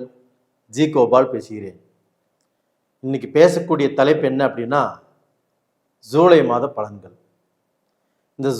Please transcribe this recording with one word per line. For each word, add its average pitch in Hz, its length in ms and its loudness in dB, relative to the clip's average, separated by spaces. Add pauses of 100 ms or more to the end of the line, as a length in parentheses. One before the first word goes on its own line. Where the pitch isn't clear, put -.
(720)
ஜி 147 200 0
கோபால் 127 400 4
பேசுகிறேன். 104 460 -14 (1200)
இன்னைக்கு 131 240 -6 (100)
பேசக்கூடிய 160 500 2 (100)
தலைப்பு 147 320 2
என்ன 135 180 -4
அப்படின்னா, 120 340 -4 (1300)
ஜூலை 165 280 6 (100)
மாத 123 180 -2 (100)
பலன்கள். 101 380 -12 (1200)
இந்த 135 200 -2